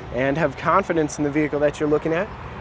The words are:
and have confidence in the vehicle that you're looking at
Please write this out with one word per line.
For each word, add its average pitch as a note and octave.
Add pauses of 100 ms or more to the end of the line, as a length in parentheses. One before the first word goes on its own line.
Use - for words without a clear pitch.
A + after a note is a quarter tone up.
(140)
and C#3
have D3
confidence E3
in D3+
the D3
vehicle D3
that C#3+
you're D3+
looking D3+
at F#3 (340)